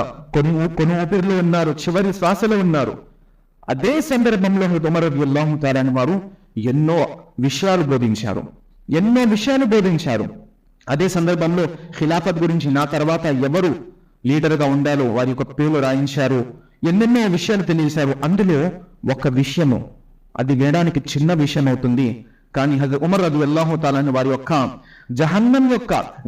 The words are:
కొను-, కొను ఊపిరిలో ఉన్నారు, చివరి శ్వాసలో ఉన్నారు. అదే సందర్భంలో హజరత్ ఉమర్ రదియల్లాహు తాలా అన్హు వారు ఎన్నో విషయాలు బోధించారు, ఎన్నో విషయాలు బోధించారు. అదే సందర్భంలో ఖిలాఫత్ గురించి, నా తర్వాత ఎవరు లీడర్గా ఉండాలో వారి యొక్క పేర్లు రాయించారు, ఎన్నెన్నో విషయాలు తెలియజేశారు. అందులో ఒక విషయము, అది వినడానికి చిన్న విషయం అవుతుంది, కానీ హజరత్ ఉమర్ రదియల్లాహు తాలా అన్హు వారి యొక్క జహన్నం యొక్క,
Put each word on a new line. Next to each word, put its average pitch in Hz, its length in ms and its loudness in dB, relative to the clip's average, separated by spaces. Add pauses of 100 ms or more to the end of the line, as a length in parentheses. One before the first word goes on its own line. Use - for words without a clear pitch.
(340)
కొను-, 160 400 0
కొను 170 280 0
ఊపిరిలో 185 360 0
ఉన్నారు, 170 320 2
చివరి 180 420 -2
శ్వాసలో 196 460 0
ఉన్నారు. 156 400 0 (720)
అదే 190 320 0
సందర్భంలో 202 680 2
హజరత్ 165 200 0
ఉమర్ 165 180 2
రదియల్లాహు 147 540 0
తాలా 135 220 0
అన్హు 131 160 0
వారు 156 260 0 (340)
ఎన్నో 143 500 2 (340)
విషయాలు 175 420 0
బోధించారు, 120 600 0 (480)
ఎన్నో 226 320 2
విషయాలు 247 420 2
బోధించారు. 160 840 0 (380)
అదే 170 200 0
సందర్భంలో 170 580 0
ఖిలాఫత్ 165 760 -4
గురించి, 165 280 0
నా 139 140 2
తర్వాత 160 420 -2
ఎవరు 143 480 0 (520)
లీడర్గా 151 400 2
ఉండాలో 139 460 0
వారి 123 160 0
యొక్క 131 140 -2
పేర్లు 151 360 -2
రాయించారు, 135 760 0 (340)
ఎన్నెన్నో 226 380 4
విషయాలు 202 360 0
తెలియజేశారు. 156 520 0 (100)
అందులో 180 460 2 (420)
ఒక 131 160 -2
విషయము, 135 600 0 (460)
అది 131 160 -2
వినడానికి 151 480 2
చిన్న 151 320 0
విషయం 143 360 0
అవుతుంది, 123 580 -2 (300)
కానీ 139 200 0
హజరత్ 135 260 -2
ఉమర్ 190 200 2
రదియల్లాహు 156 540 0
తాలా 143 220 0
అన్హు 139 140 0
వారి 131 160 0
యొక్క 131 420 -2 (420)
జహన్నం 226 600 2
యొక్క, 233 220 -2 (320)